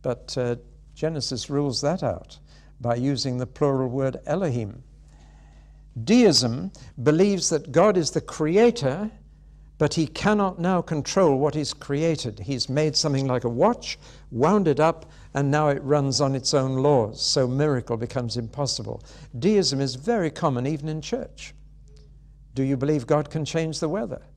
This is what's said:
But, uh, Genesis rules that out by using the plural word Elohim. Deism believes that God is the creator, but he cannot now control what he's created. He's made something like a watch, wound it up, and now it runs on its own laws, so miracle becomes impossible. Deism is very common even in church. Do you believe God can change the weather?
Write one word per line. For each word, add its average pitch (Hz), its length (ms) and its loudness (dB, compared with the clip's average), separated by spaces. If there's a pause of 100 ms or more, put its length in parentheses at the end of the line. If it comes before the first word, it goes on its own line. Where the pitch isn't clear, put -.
But, - 380 -6
uh, 120 180 -2 (380)
Genesis 147 560 -6
rules 143 300 -2
that 151 220 -2
out 104 360 -6 (420)
by 120 140 0
using 127 420 -2
the 123 100 -4
plural 135 420 0
word 131 360 -4
Elohim. 131 580 -4 (1200)
Deism 165 680 4 (300)
believes 170 460 4
that 147 240 -2
God 185 240 6
is 156 140 0
the 151 100 -2
creator, 170 920 2 (680)
but 151 160 2
he 165 120 0
cannot 196 520 0
now 175 240 0
control 151 560 2
what 143 160 0
he's 147 180 -4
created. 143 680 -4
He's 123 280 -6
made 147 280 0
something 135 300 0
like 123 180 0
a 120 40 0
watch, 175 500 0 (320)
wound 165 380 2
it 139 100 2
up, 160 280 2 (260)
and 139 180 0
now 151 180 4
it 139 140 0
runs 139 380 0
on 135 140 2
its - 180 -4
own 131 240 2
laws, 131 460 2
so 135 240 2
miracle 131 500 0
becomes 117 400 -6
impossible. 117 680 -6 (360)
Deism 165 420 2
is 131 140 -2
very 170 360 -2
common 131 360 0
even 151 220 -4
in 156 120 -6
church. - 540 -10 (1000)
Do 135 80 -2
you 135 140 0
believe 139 300 0
God 147 240 0
can 156 160 -4
change 160 340 -4
the 160 80 -2
weather? 190 320 -6 (160)